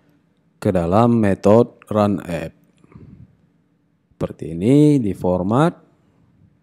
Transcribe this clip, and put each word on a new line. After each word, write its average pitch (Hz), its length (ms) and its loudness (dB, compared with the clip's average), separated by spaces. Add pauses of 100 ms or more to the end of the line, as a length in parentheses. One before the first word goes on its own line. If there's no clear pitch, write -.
(600)
ke 104 80 -2
dalam 101 480 0
metode 104 560 2 (160)
run 104 320 -2
app. 78 320 -10 (1600)
Seperti - 400 -10
ini, 139 480 2
di 98 160 -6
format. 101 560 0 (880)